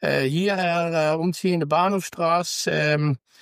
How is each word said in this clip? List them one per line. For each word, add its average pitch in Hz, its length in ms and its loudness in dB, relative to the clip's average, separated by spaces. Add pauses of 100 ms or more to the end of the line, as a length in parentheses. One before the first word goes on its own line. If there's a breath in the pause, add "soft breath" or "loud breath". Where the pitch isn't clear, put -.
äh, 139 260 0
hierher, 170 840 0
äh, - 40 2
umziehen, 175 380 0
in 170 60 0
der 151 60 -2
Bahnhofstraße, 175 1040 0
ähm, 151 460 0 (240 soft breath)